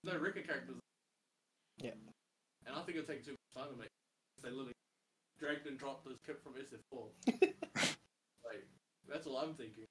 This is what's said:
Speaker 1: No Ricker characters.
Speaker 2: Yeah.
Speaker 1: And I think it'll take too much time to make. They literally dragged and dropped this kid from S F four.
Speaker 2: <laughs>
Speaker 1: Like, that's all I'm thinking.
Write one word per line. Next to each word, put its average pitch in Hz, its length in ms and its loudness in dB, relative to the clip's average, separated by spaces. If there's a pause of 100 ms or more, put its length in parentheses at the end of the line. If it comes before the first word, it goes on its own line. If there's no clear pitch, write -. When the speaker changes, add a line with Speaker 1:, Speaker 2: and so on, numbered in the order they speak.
Speaker 1:
No 185 140 2
Ricker 185 240 2
characters. 131 340 -2 (1000)
Speaker 2:
Yeah. 117 140 -4 (760)
Speaker 1:
And 131 80 -4
I 160 60 0
think 170 160 -2
it'll 156 100 -2
take 143 180 -4
too 143 60 -8
much 131 320 -8
time 143 100 -6
to 117 60 -8
make. 110 80 -8 (560)
They 127 60 -4
literally 127 240 -4 (680)
dragged 147 280 2
and 135 120 -4
dropped 139 260 -4
this 127 200 -8
kid 147 180 -4
from 135 160 -12
S 139 140 -8
F 117 60 -12 (120)
four. 113 160 -6 (200)
Speaker 2:
<laughs> - 600 6 (580)
Speaker 1:
Like, - 200 -6 (440)
that's 160 180 -2
all 131 100 0
I'm 156 160 2
thinking. 110 360 -8